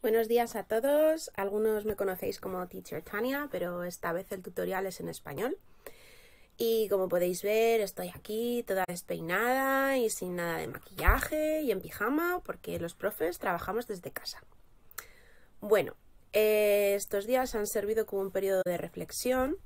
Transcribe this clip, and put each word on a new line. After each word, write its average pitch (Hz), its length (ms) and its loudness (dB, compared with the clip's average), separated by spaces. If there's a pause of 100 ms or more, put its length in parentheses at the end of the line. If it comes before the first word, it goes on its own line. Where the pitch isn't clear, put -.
Buenos 226 260 4
días 233 280 2
a 196 60 -4
todos. 294 720 2
Algunos 208 480 0
me 214 100 -2
conocéis 196 460 -2
como 185 260 -6
Teacher 185 360 -10
Tania, 269 500 -4
pero 175 320 -4
esta 175 280 -6
vez 185 200 -6
el 190 80 -8
tutorial 185 460 -4
es 185 140 -8
en 170 100 -8
español. 190 480 -6 (1000)
Y 226 320 2
como 190 180 2
podéis 180 360 0
ver, 220 400 4
estoy 180 260 -6
aquí 233 580 -2
toda 190 220 0
despeinada 247 1080 0
y 226 100 2
sin 180 280 -4
nada 170 200 -2
de 160 120 -4
maquillaje 311 920 2
y 269 100 0
en 190 120 0
pijama, 302 640 0
porque - 320 -8
los 170 160 -6
profes 320 440 -2
trabajamos 196 500 -2
desde 190 220 -8
casa. - 320 -12 (1160)
Bueno, 202 340 4 (380)
eh, 208 640 4
estos 202 300 -2
días 254 280 2
han 208 120 0
servido 214 400 0
como 196 160 -2
un 190 80 -2
periodo 190 340 2
de 175 140 0
reflexión 254 880 -2